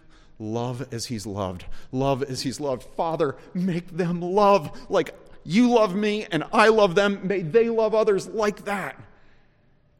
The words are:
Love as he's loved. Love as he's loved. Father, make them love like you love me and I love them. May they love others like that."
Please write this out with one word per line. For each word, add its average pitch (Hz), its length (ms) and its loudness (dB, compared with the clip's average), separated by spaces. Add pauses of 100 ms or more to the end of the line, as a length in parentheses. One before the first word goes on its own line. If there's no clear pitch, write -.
(380)
Love 120 540 -6
as 117 140 -8
he's 110 200 -8
loved. 95 400 -6 (260)
Love 135 300 0
as 127 180 -6
he's 123 180 -6
loved. 139 260 -6 (120)
Father, 160 400 -2 (160)
make 175 440 -4
them 175 260 -2
love 196 680 2
like 180 260 0 (300)
you 233 260 4
love 214 240 4
me 208 380 -2
and 151 180 0
I 214 180 6
love 208 260 6
them. 202 280 2
May 190 200 -2
they 226 260 2
love 220 260 0
others 214 340 2
like 208 360 -2
that." 190 340 -6 (1000)